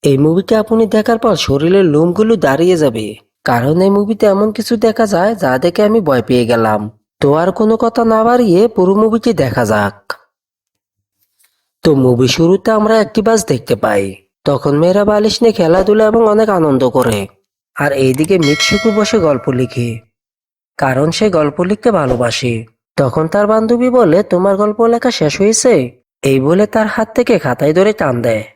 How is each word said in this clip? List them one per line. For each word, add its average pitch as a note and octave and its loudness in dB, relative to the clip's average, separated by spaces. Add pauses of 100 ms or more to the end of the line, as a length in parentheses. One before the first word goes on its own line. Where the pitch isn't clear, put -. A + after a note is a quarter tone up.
এই C#3 2
মুভিটা F3 0
আপনি A3 0
দেখার G#3+ 0
পর A3 0
শরীরের E3 0
লোমগুলো F3 2
দাঁড়িয়ে E3 0
যাবে, A2+ -2 (280)
কারণ C3+ 0
এই G3 2
মুভিতে G#3 0
এমন G#3 2
কিছু A3+ -4
দেখা A3 0
যায় G3+ 0
যা C3+ -2
দেখে F3 0
আমি G#3+ 2
ভয় C#3 0
পেয়ে B2 0
গেলাম। A2 -2 (280)
তো C#3+ 2
আর E3+ 0
কোনো A3 0
কথা A#3 -2
না A3 0
বাড়িয়ে A3+ 2
পুরো F#3+ 0
মুভিটি A3 0
দেখা B2+ -2
যাক। G#2 -4 (1700)
তো D#3 4
মুভি B2+ 2
শুরুতে F#3 0
আমরা A3 2
একটি G#3+ -2
বাস A3 0
দেখতে A#2+ -2
পাই। G2+ -4 (300)
তখন C#3+ 0
মেয়েরা F#3 2
বালিশ G#3 0
নিয়ে A#3 4
খেলাধুলা F#3+ 2
এবং A3 2
অনেক G#3+ 2
আনন্দ D3 0
করে, G#2+ -2 (480)
আর D3 -4
এইদিকে C#3 0
মিৎসুকু F3+ 0
বসে G#3 0
গল্প D3 -2
লিখে, A#2+ -4 (760)
কারণ C#3 0
সে G#3+ -2
গল্প D#3 -2
লিখতে G3+ -2
ভালোবাসে। A#2+ -2 (320)
তখন C#3+ 0
তার G#3 0
বান্ধবী A3+ 0
বলে, G#3 2
"তোমার F#3+ 0
গল্প G#3 -2
লেখা A#3 0
শেষ D3+ -2
হয়েছে?" G3+ 0 (200)
এই C3+ 2
বলে F3 2
তার A3 -2
হাত - -4
থেকে A#3+ 0
খাতায় C#3 -2
ধরে F#3+ 2
টান C3 -2
দেয়। A2 -2 (120)